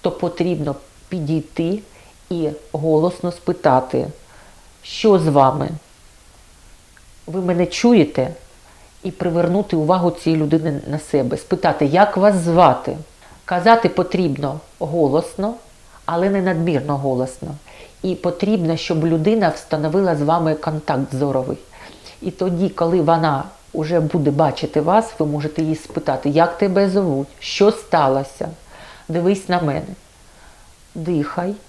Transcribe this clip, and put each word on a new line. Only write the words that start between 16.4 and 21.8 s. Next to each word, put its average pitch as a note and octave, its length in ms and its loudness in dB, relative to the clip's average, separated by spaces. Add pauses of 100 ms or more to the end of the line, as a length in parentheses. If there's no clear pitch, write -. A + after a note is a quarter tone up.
надмірно E3 540 -2
голосно. C3+ 580 -4 (500)
І F#3 100 -2
потрібно, F3 640 -2
щоб D#3+ 300 -2
людина E3+ 420 2
встановила D#3+ 680 -2
з D3 60 -2
вами D#3+ 320 2
контакт D3+ 600 -4
зоровий. C3 440 -2 (640)